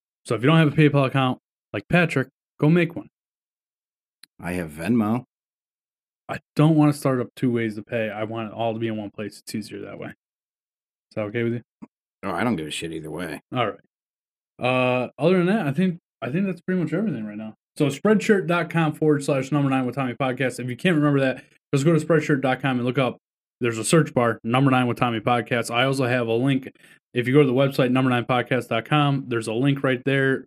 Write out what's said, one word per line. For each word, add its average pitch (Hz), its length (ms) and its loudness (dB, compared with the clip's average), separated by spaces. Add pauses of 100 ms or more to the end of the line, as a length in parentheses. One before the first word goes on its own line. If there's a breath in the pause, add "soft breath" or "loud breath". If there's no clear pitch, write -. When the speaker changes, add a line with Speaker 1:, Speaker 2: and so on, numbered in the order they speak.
(260)
Speaker 1:
so 120 100 -2
if 107 60 -6
you 127 60 2
don't 160 100 6
have 156 140 4
a 143 40 -10
PayPal 143 320 4
account, 127 320 0 (340)
like 107 160 -8
Patrick, 160 400 2 (300)
go 147 100 4
make 170 260 2
one. - 140 -12 (1300)
Speaker 2:
I 87 140 -6
have 87 180 -6
Venmo. 107 540 0 (1040)
Speaker 1:
I - 100 -8 (160)
don't 156 200 6
wanna 147 180 4
start 135 260 -2
up 120 160 -6
two 127 160 0
ways 113 240 -2
to 107 80 -10
pay. 110 260 -4
I 104 140 -6
want 110 260 -8
it - 40 -16
all 113 200 -4
to 113 60 -8
be 117 80 -4
in 113 80 -4
one 104 160 -8
place. 104 280 -12
It's - 140 -16
easier 104 280 -10
that 101 180 -14
way. - 100 -14
Is - 1040 -20
that 110 100 -6
okay 113 180 -4
with 117 120 -2
you? 120 60 -10 (600)
Speaker 2:
Oh, 95 80 -6
I 87 140 -4
don't 120 100 0
give 78 120 -8
a 73 40 -12
shit 82 220 -10
either 78 180 -10
way. 78 300 -10 (120)
Speaker 1:
All 120 180 -2
right. - 80 -18 (800)
Uh, 127 580 0
other 180 220 2
than 170 80 2
that, 196 200 0
I 135 60 -2
think, 175 240 0 (240)
I 123 100 -6
think 185 140 -2
that's 190 160 -6
pretty 185 200 -2
much 143 120 -2
everything 160 320 -4
right 104 120 -12
now. 110 180 -12 (220)
So 151 100 2
spreadshirt 190 600 2
dot 170 220 0
com 160 240 0
forward 151 300 2
slash 135 280 -2
number 143 180 2
nine 131 160 0
with 123 100 -6
Tommy 127 180 -4
podcast. 127 460 -4
If 123 100 -8
you 123 60 -8
can't 180 220 0
remember 147 240 4
that, 131 220 -2 (300 loud breath)
just 139 120 0
go 165 120 4
to - 80 -2
spreadshirt 156 360 2
dot 127 200 -2
com 131 160 0
and 120 80 -2
look 123 120 -2
up. 123 200 0 (440)
There's 117 160 -2
a 113 80 -4
search - 280 2
bar, 117 300 2
Number 131 280 2
Nine 127 160 2
with 117 100 -2
Tommy 117 240 -2
Podcast. 120 520 -2
I 120 120 2
also 135 200 0
have 120 220 0
a 113 60 0
link. 131 360 0 (440 soft breath)
If 120 160 -2
you 127 40 2
go 143 80 8
to 143 60 6
the 123 60 0
website, 135 380 2
number 131 180 2
nine 120 160 0
podcast 123 420 0
dot 113 180 -2
com, 143 420 2
there's 117 200 -2
a 110 60 -4
link 139 300 0
right 131 220 0
there. 135 420 0